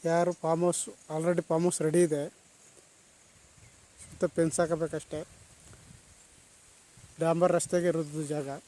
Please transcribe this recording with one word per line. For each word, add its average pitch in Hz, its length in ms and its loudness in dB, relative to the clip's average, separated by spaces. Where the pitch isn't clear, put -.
ಯಾರು 170 280 2
ಫಾರ್ಮ್ 165 300 0
ಹೌಸ್, 175 260 0
already 165 540 -2
ಫಾರ್ಮ್ 165 220 0
ಹೌಸ್ 175 160 0
ರೆಡಿ 160 220 4
ಇದೆ, 151 200 0
ಸುತ್ತ - 240 -6
ಫೆನ್ಸ್ 165 360 0
ಹಾಕಬೇಕಷ್ಟೇ. 156 600 -4
ಡಾಂಬರ್ 165 320 2
ರಸ್ತೆಗೆ 175 340 0
ಇರೋದು 156 360 -2
ಜಾಗ. 147 260 -6